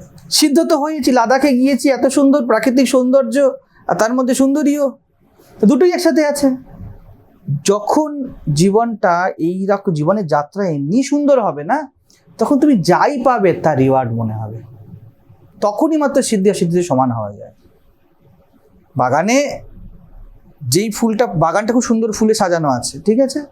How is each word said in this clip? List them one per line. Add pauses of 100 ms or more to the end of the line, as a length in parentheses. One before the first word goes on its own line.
(300)
সিদ্ধ
তো
হয়েছি,
লাদাখে
গিয়েছি,
এত
সুন্দর
প্রাকৃতিক
সৌন্দর্য, (360)
আর
তার
মধ্যে
সুন্দরীও, (640)
তো
দুটোই
একসাথে
আছে। (1080)
যখন (200)
জীবনটা
এইরকম,
জীবনের
যাত্রা
এমনি
সুন্দর
হবে
না, (460)
তখন
তুমি
যাই
পাবে
তার
রিওয়ার্ড
মনে
হবে, (1000)
তখনই
মাত্র
সিদ্ধি
অসিদ্ধিতে
সমান
হওয়া
যায়। (1400)
বাগানে (1080)
যেই
ফুলটা,
বাগানটা
খুব
সুন্দর
ফুলে
সাজানো
আছে,
ঠিক
আছে,